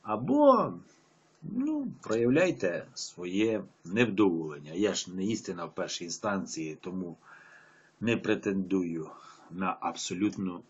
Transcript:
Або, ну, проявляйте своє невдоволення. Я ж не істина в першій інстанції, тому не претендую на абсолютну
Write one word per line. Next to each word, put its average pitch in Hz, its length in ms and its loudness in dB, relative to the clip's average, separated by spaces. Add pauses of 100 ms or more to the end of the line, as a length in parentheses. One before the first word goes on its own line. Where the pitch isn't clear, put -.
Або, 190 680 4 (680)
ну, 269 580 -4
проявляйте 120 920 2
своє 98 720 0 (200)
невдоволення. 85 880 2
Я 95 220 2
ж 90 200 -6
не 92 100 -4
істина 98 400 -4
в 80 100 -12
першій 87 300 -6
інстанції, 85 760 -4
тому 87 360 -8 (840)
не 113 160 2
претендую 95 920 0 (400)
на 92 300 -2
абсолютну 95 880 -2